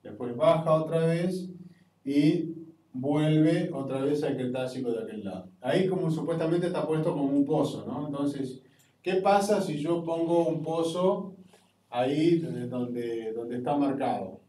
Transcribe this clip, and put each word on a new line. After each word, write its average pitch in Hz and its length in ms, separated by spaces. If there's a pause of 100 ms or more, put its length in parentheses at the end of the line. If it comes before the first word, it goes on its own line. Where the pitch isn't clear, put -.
después 120 340
baja 160 380
otra 165 320
vez 180 420 (560)
y 151 500 (380)
vuelve 156 800
otra 135 300
vez 147 220
al 139 120
Cretácico 127 540
de 113 120
aquel 107 220
lado. 92 240 (120)
Ahí 180 260
como 165 240
supuestamente 160 580
está 151 180
puesto 156 260
como 143 120
un 139 200
pozo, 139 420
¿no? 147 200
Entonces, 139 560 (400)
¿qué 185 140
pasa 196 440
si 151 180
yo 165 240
pongo 165 460
un 151 140
pozo 165 720 (560)
ahí 151 480
donde, 123 280
donde, 120 640
donde 120 260
está 143 180
marcado? 127 720